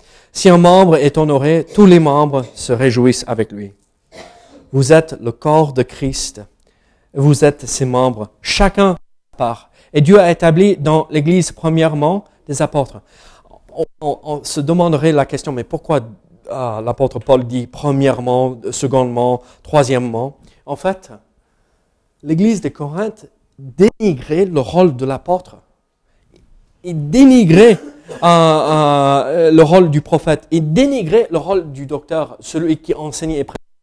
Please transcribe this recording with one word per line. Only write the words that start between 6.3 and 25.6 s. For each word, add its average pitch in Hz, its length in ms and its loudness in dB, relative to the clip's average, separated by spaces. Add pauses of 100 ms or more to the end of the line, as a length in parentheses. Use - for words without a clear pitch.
Vous 143 320 2
êtes 143 220 0
ses - 180 -6
membres, 123 460 -2 (100)
chacun 196 560 0 (360)
à - 40 -20
part. 117 340 -6 (220)
Et 151 80 0
Dieu 180 180 6
a 175 120 4
établi 175 460 2
dans 156 340 -2
l'Église, 165 420 0
premièrement, 160 720 -2 (240)
des 143 140 -6
apôtres. 139 380 -6 (760)
On, - 80 -6 (160)
on, 147 220 -8
on 143 220 -12
se - 160 -8
demanderait 160 520 0
la 143 140 0
question, 143 260 -10
mais 120 100 -8
pourquoi, 147 380 -6 (500)
euh, 120 300 -8
l'apôtre 120 380 -6
Paul 127 260 0
dit 120 220 -8
premièrement, 127 880 -2 (140)
secondement, 123 720 -2 (200)
troisièmement ? 127 760 -2 (260)
En 139 120 -10
fait, 190 360 -8 (1080)
l'Église 180 400 0
de 147 80 -6
Corinthe 160 560 -10 (320)
dénigrait 165 880 -2
le 165 140 -2
rôle 160 360 0
de 123 80 -8
l'apôtre. 135 540 -6 (1200)